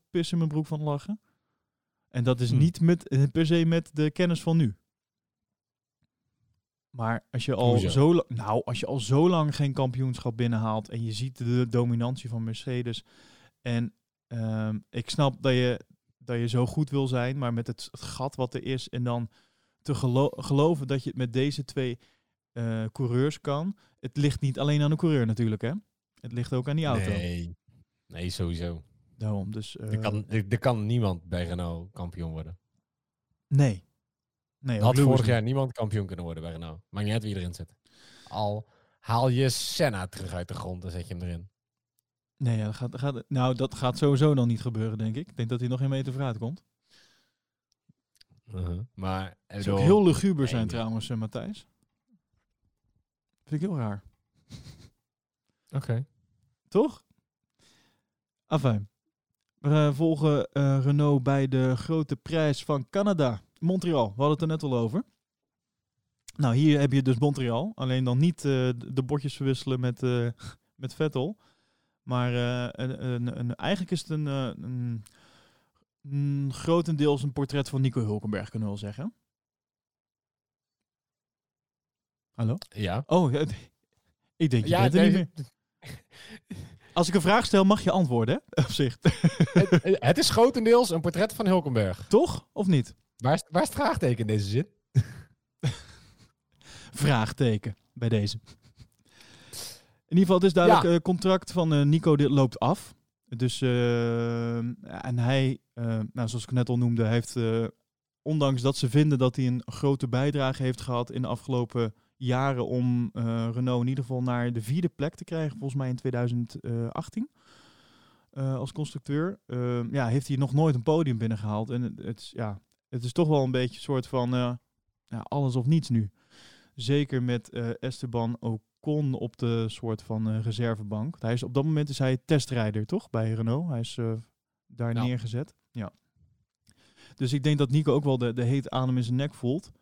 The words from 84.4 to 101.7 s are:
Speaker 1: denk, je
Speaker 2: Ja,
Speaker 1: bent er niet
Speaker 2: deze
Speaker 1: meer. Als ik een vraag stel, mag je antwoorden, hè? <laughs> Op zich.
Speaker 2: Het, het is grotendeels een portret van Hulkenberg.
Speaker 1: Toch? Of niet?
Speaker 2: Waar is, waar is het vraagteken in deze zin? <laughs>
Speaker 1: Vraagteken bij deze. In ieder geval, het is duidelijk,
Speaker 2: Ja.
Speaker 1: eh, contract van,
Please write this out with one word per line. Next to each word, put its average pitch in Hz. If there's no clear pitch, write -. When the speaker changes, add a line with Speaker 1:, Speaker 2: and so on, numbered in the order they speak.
Speaker 1:
denk, 117
je 135
Speaker 2:
Ja, 175
Speaker 1:
bent 143
er 190
niet 202
Speaker 2:
deze 185
Speaker 1:
meer. -
Als 175
ik 170
een 190
vraag 202
stel, 196
mag 202
je 185
antwoorden, 131
hè? -
<laughs> -
Op -
zich. 131
Speaker 2:
Het, 180
het 139
is -
grotendeels 233
een 170
portret 175
van 220
Hulkenberg. 127
Speaker 1:
Toch? -
Of 190
niet? 151
Speaker 2:
Waar 131
is, 165
waar 170
is -
het -
vraagteken 135
in 110
deze 104
zin? 127
<laughs> 120
Speaker 1:
Vraagteken 113
bij 117
deze. 107
In 165
ieder -
geval, 185
het 180
is 185
duidelijk, 175
Speaker 2:
Ja. 170
Speaker 1:
eh, 170
contract 185
van, 160